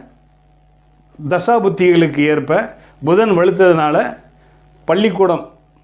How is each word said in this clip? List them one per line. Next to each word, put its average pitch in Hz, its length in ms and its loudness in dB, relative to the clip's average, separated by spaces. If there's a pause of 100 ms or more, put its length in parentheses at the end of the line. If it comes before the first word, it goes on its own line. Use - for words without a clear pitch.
(1200)
தசாபுத்திகளுக்கு 175 1000 0 (120)
ஏற்ப 147 180 -4 (540)
புதன் 196 320 0
வலுத்ததுனால 170 600 2 (920)
பள்ளிக்கூடம் 180 560 -2 (400)